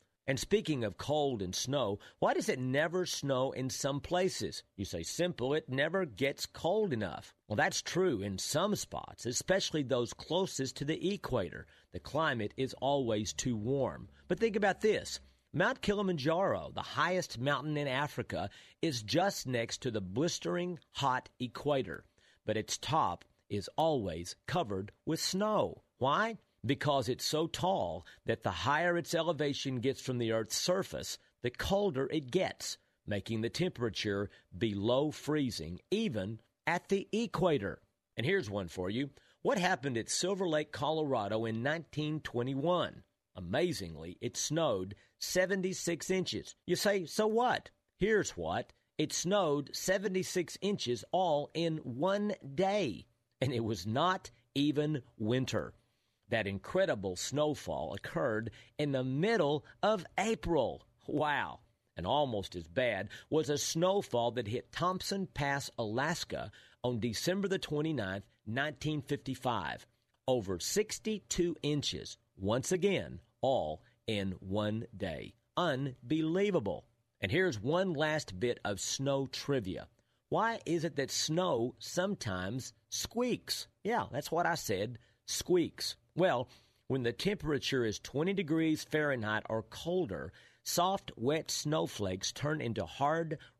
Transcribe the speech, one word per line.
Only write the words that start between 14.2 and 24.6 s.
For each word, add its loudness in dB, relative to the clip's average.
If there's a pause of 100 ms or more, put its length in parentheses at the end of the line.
But 0
think 2
about 2
this. 2 (340)
Mount 2
Kilimanjaro, 2
the -2
highest 0
mountain 0
in 0
Africa, -2 (320)
is 0
just 0
next -2
to -2
the -2
blistering -2 (140)
hot 0 (100)
equator. -2 (400)
But 0
its -2
top 2 (240)
is -4
always 0 (120)
covered -2 (140)